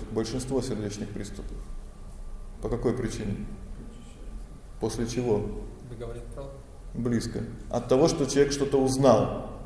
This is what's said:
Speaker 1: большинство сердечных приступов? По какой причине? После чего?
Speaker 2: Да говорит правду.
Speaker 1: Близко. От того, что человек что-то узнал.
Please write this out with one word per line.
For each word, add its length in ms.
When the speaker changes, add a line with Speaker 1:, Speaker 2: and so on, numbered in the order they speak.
Speaker 1:
большинство 500
сердечных 460
приступов? 480
По 60
какой 280
причине? 500
После 280
чего? 560
Speaker 2:
Да 60
говорит 260
правду. 180
Speaker 1:
Близко. 460
От 180
того, 200
что 180
человек 260
что-то 280
узнал. 720